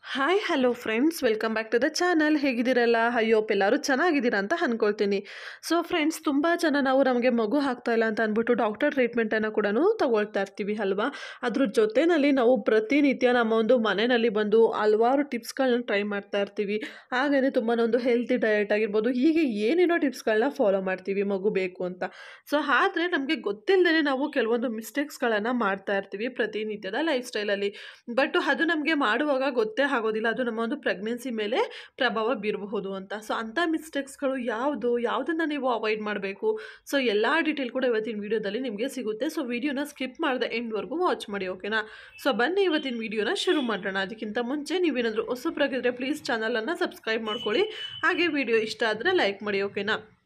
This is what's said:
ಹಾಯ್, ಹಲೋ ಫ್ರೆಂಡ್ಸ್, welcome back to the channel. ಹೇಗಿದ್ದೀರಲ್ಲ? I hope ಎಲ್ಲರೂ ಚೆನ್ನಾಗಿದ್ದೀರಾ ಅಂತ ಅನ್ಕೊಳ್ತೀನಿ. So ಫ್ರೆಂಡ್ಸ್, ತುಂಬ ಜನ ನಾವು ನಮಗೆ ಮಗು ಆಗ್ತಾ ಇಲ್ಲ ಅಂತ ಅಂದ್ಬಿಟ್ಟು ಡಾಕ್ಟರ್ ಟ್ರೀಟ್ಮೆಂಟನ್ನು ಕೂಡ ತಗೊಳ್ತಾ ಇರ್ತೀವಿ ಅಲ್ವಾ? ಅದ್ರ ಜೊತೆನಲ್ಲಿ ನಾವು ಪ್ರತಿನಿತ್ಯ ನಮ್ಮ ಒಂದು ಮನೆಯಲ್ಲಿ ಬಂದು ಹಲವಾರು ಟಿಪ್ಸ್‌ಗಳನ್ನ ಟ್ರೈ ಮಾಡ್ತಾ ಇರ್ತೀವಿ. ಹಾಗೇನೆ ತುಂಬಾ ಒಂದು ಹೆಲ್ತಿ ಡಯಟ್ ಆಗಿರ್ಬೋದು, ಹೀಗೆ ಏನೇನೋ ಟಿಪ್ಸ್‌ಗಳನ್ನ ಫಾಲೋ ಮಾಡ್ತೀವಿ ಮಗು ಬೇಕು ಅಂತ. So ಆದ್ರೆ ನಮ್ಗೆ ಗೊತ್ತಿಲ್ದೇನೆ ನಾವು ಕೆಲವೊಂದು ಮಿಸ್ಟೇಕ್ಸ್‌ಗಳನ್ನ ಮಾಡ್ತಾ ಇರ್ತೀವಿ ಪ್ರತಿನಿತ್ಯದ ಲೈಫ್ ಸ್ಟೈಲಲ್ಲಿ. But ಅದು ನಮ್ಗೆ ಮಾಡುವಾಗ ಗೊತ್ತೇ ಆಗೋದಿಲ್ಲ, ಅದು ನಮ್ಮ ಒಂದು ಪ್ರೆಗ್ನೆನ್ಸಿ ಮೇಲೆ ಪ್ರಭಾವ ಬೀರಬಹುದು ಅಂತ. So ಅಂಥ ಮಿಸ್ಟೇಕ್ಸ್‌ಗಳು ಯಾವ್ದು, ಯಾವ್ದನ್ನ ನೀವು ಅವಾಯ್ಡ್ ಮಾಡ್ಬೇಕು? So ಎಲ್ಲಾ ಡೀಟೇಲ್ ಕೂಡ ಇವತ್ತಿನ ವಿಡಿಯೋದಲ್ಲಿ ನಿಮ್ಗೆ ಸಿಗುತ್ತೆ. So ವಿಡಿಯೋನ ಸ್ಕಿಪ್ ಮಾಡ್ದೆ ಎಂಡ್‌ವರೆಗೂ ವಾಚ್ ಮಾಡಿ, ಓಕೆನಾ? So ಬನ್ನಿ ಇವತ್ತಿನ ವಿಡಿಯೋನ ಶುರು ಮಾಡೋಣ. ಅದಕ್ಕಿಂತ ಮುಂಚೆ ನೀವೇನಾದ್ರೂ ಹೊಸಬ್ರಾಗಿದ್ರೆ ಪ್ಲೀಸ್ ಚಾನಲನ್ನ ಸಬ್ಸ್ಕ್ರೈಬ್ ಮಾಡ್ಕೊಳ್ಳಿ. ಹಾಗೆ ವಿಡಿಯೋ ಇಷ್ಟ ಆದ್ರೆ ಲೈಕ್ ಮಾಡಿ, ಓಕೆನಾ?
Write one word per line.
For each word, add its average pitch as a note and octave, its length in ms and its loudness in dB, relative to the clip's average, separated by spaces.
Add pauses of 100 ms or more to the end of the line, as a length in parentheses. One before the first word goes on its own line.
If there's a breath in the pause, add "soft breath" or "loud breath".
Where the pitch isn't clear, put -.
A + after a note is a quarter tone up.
(120)
ಹಾಯ್, D4 320 2
ಹಲೋ B3+ 300 2
ಫ್ರೆಂಡ್ಸ್, A#3+ 500 0
welcome A3 260 2
back A3 220 -2
to A#3+ 80 4
the C#4 100 2
channel. D#4 500 2
ಹೇಗಿದ್ದೀರಲ್ಲ? B3 560 2 (240)
I A3+ 60 2
hope A3 260 2
ಎಲ್ಲರೂ G3+ 260 4
ಚೆನ್ನಾಗಿದ್ದೀರಾ C#4+ 640 2
ಅಂತ G3+ 220 0
ಅನ್ಕೊಳ್ತೀನಿ. G#3 640 0 (440 loud breath)
So E4 180 2
ಫ್ರೆಂಡ್ಸ್, D#4 360 0
ತುಂಬ D4 240 2 (140)
ಜನ D#4 200 2
ನಾವು C4+ 220 4
ನಮಗೆ B3 260 4
ಮಗು A3+ 280 2
ಆಗ್ತಾ B3+ 340 -2
ಇಲ್ಲ A3+ 140 2
ಅಂತ A3 160 -2
ಅಂದ್ಬಿಟ್ಟು A3+ 320 2
ಡಾಕ್ಟರ್ A#3 400 0
ಟ್ರೀಟ್ಮೆಂಟನ್ನು A3+ 580 0
ಕೂಡ G#3+ 160 0 (320)
ತಗೊಳ್ತಾ G#3+ 420 0
ಇರ್ತೀವಿ G3+ 400 -4
ಅಲ್ವಾ? G3 220 0 (380 loud breath)
ಅದ್ರ B3 240 2
ಜೊತೆನಲ್ಲಿ C4+ 680 4
ನಾವು B3+ 320 4
ಪ್ರತಿನಿತ್ಯ B3 680 4
ನಮ್ಮ A#3 220 2
ಒಂದು A3+ 260 4
ಮನೆಯಲ್ಲಿ A3+ 500 2
ಬಂದು G#3+ 420 4
ಹಲವಾರು A3+ 520 2
ಟಿಪ್ಸ್‌ಗಳನ್ನ B3 580 -2
ಟ್ರೈ A3 220 0
ಮಾಡ್ತಾ G3+ 380 -4
ಇರ್ತೀವಿ. G3+ 400 -2 (300 loud breath)
ಹಾಗೇನೆ C#4 380 2
ತುಂಬಾ A#3 340 2
ಒಂದು A#3 140 2
ಹೆಲ್ತಿ A#3+ 400 2
ಡಯಟ್ G#3 340 2
ಆಗಿರ್ಬೋದು, G#3+ 380 2
ಹೀಗೆ D4+ 340 2
ಏನೇನೋ D4+ 540 2
ಟಿಪ್ಸ್‌ಗಳನ್ನ B3 520 0
ಫಾಲೋ G3 320 2
ಮಾಡ್ತೀವಿ F#3+ 420 -2
ಮಗು G3 260 0
ಬೇಕು F#3 340 -2
ಅಂತ. F3+ 200 -6 (480 loud breath)
So C#4+ 40 0 (120)
ಆದ್ರೆ E4 400 2
ನಮ್ಗೆ D#4 280 -2
ಗೊತ್ತಿಲ್ದೇನೆ D#4+ 640 2
ನಾವು C#4+ 300 0
ಕೆಲವೊಂದು A#3+ 380 0
ಮಿಸ್ಟೇಕ್ಸ್‌ಗಳನ್ನ A3+ 800 -2
ಮಾಡ್ತಾ G3+ 460 -2
ಇರ್ತೀವಿ G3 320 -6
ಪ್ರತಿನಿತ್ಯದ G#3+ 720 -6
ಲೈಫ್ C4+ 260 -2
ಸ್ಟೈಲಲ್ಲಿ. G3+ 460 -2 (380 loud breath)
But C4 340 0
ಅದು C#4+ 200 0
ನಮ್ಗೆ D#4+ 280 0
ಮಾಡುವಾಗ C4 560 2
ಗೊತ್ತೇ A#3+ 340 0 (160)
ಆಗೋದಿಲ್ಲ, A3 280 -2
ಅದು A#3 160 0
ನಮ್ಮ A3+ 160 -4
ಒಂದು A#3 180 -2
ಪ್ರೆಗ್ನೆನ್ಸಿ A#3 520 -4
ಮೇಲೆ A3 280 -2 (400 loud breath)
ಪ್ರಭಾವ A3+ 380 0
ಬೀರಬಹುದು G3 580 -6
ಅಂತ. F#3+ 200 -10 (140)
So C4 100 -4
ಅಂಥ A3 280 -6
ಮಿಸ್ಟೇಕ್ಸ್‌ಗಳು C#4 720 -4
ಯಾವ್ದು, A#3+ 640 -2
ಯಾವ್ದನ್ನ B3 460 -2
ನೀವು D4 240 -2
ಅವಾಯ್ಡ್ A3 320 0
ಮಾಡ್ಬೇಕು? G#3 580 -2 (320 loud breath)
So C#4 120 2
ಎಲ್ಲಾ A#3 360 2
ಡೀಟೇಲ್ C#4+ 320 -2
ಕೂಡ C4 120 -2
ಇವತ್ತಿನ A3 380 0
ವಿಡಿಯೋದಲ್ಲಿ G3+ 380 -4
ನಿಮ್ಗೆ A#3 280 -4
ಸಿಗುತ್ತೆ. G#3+ 380 -4
So D#4 220 -4
ವಿಡಿಯೋನ B3 360 -2
ಸ್ಕಿಪ್ C4 380 -8
ಮಾಡ್ದೆ B3+ 360 -2
ಎಂಡ್‌ವರೆಗೂ A3 400 -6
ವಾಚ್ E4 320 0
ಮಾಡಿ, G3 180 -4
ಓಕೆನಾ? G#3 420 -4 (360 loud breath)
So C#4 80 2
ಬನ್ನಿ D#4 280 2
ಇವತ್ತಿನ D4 380 0
ವಿಡಿಯೋನ A3 360 -2
ಶುರು E4 260 2
ಮಾಡೋಣ. G3 360 -4
ಅದಕ್ಕಿಂತ G#3+ 440 -6
ಮುಂಚೆ D4 380 -4
ನೀವೇನಾದ್ರೂ A#3+ 440 0
ಹೊಸಬ್ರಾಗಿದ್ರೆ C4 680 -2
ಪ್ಲೀಸ್ C4 320 -4
ಚಾನಲನ್ನ A3+ 500 -2
ಸಬ್ಸ್ಕ್ರೈಬ್ A3+ 500 -4
ಮಾಡ್ಕೊಳ್ಳಿ. G#3+ 380 -2 (440 loud breath)
ಹಾಗೆ F4 220 2
ವಿಡಿಯೋ C4+ 300 0
ಇಷ್ಟ A3 320 -2
ಆದ್ರೆ A#3 260 0
ಲೈಕ್ G#3 280 0
ಮಾಡಿ, G3+ 180 -2
ಓಕೆನಾ? G3+ 640 -4